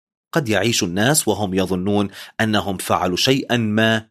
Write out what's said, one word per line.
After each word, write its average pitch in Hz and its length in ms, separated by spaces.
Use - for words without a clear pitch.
قد 139 180
يعيش 107 340
الناس 107 440
وهم 101 260
يظنون 95 560
أنهم 101 360
فعلوا 90 400
شيئًا 131 400
ما 110 540